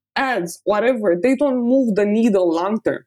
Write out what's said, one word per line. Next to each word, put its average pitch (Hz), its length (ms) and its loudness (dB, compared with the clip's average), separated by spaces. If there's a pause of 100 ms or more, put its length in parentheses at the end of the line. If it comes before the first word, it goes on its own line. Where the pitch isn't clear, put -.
(160)
ads, 226 480 -4
whatever, 208 560 0
they 254 160 2
don't 262 260 0
move 240 320 2
the 202 120 0
needle 202 460 2
long 190 280 -2
term. - 260 -4